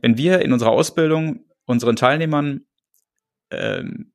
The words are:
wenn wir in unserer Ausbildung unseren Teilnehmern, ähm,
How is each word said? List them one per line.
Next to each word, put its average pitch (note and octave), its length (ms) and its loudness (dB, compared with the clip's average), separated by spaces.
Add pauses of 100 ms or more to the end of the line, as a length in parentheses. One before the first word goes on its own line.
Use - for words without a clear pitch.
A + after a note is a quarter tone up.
wenn A#2 160 4
wir F3 240 2
in C3 120 2
unserer A#2 180 2
Ausbildung D#3+ 760 0 (200)
unseren A#2 300 0
Teilnehmern, D3 640 -2 (880)
ähm, - 640 -8